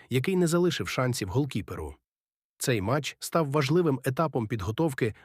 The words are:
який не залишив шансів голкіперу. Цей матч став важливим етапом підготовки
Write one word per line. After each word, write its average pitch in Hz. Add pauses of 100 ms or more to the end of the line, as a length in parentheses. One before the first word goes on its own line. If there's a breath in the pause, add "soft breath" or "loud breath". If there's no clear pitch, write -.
який 135
не 180
залишив 170
шансів 120
голкіперу. 92 (640)
Цей 113
матч 123
став 160
важливим 147
етапом 135
підготовки 113 (120)